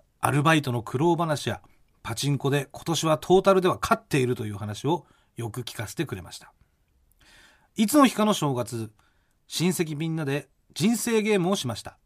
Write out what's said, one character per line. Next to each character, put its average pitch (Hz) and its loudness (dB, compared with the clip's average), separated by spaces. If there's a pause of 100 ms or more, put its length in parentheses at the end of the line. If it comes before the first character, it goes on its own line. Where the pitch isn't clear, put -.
(220)
ア 123 0
ル 143 2
バ 160 6
イ 151 2
ト 135 -4
の 120 -2
苦 - -6
労 165 2
話 156 -2
や、 98 -6 (400)
パ 117 -8
チ 139 -2
ン 139 2
コ 135 0
で 139 0
今 - -18
年 165 -2
は 156 2
ト 180 6
ー - 2
タ 196 6
ル 190 6
で 180 2
は 135 0
勝 - 0
っ - -16
て - -2
い 127 2
る 120 0
と 113 -8
い 104 -6
う 101 -10
話 107 -8
を 160 -2 (300)
よ 113 -8
く 123 -10
聞 - -12
か 107 -10
せ - -14
て 165 -4
く 113 -10
れ 92 -12
ま 85 -18
し - -18
た。 - -20 (1200)
い 214 2
つ 285 4
の 277 8
日 - 0
か 214 2
の 214 2
正 143 0
月、 113 -6 (580)
親 180 0
戚 156 -4
み 160 -4
ん 160 -4
な 160 -4
で 143 -4 (260)
人 214 2
生 220 0
ゲ 214 2
ー 196 2
ム 175 0
を - 0
し - -6
ま 110 -6
し - -14
た。 - -18